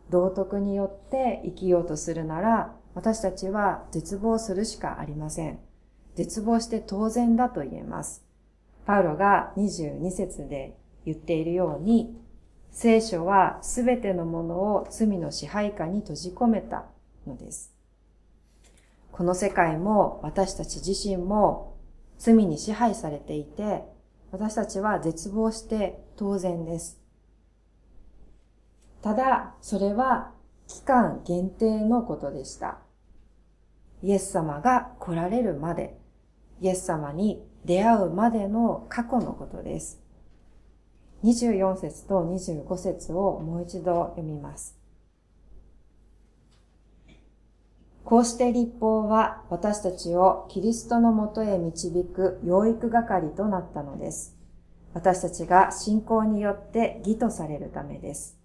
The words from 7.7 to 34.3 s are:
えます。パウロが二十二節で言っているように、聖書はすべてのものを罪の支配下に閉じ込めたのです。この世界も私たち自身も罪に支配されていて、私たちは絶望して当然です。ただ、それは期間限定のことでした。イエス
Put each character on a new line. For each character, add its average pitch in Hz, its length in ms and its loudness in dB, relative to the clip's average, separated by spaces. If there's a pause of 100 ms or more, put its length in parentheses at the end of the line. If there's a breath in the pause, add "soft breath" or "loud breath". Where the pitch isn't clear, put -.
え - 20 -12
ま - 200 -8
す。 - 240 -14 (600)
パ 202 140 4
ウ - 20 6
ロ 151 140 0
が 196 400 4
二 202 120 0
十 165 200 -6 (100)
二 180 120 -2
節 175 360 -6
で 143 280 -10 (300)
言 160 80 -4
っ 156 40 -10
て 165 160 -4
い 160 100 0
る 170 100 -2
よ 170 240 0
う 151 60 -8
に、 220 340 2 (540)
聖 226 300 4
書 175 240 -2
は 190 360 6
す - 220 -4
べ 240 140 4
て 202 160 0
の 170 120 -2
も 165 180 -4
の 165 120 -4
を 196 340 0
罪 - 160 -2 (140)
の 156 100 -4
支 - 160 -8
配 208 280 -4
下 170 120 -6
に 185 140 -4
閉 165 160 -8
じ 180 140 -10
込 233 180 0
め 214 140 4
た - 240 -8 (420)
の 135 80 -10
で - 160 -16
す。 - 220 -16 (1400 soft breath)
こ - 140 -4
の 180 100 2
世 196 140 -2
界 170 280 2
も 190 460 2
私 185 320 -2
た 160 100 -8
ち - 120 -10
自 190 300 -4
身 190 100 -2
も 185 600 0 (400)
罪 - 160 6 (120)
に 156 120 0
支 208 140 -6
配 214 240 2
さ 160 140 -8
れ 147 100 -6
て - 160 -8
い 151 80 -4
て、 208 400 -6 (480)
私 214 240 -6
た 208 100 0
ち 196 140 -6
は 196 220 0
絶 165 280 -6
望 220 220 0
し - 180 -10
て 208 300 -2 (160)
当 196 240 -2
然 175 240 -2
で 165 160 -6
す。 - 200 -14 (2000)
た 214 100 0
だ、 254 480 2
そ - 160 -4
れ 196 160 0
は 240 380 2 (340)
期 - 180 -18
間 240 420 4
限 180 240 0
定 220 320 2
の 226 200 4
こ - 140 -6
と - 160 -8
で 135 140 -10
し - 100 -14
た。 - 240 -8 (1200)
イ 190 120 2
エ 190 60 4
ス 190 120 -8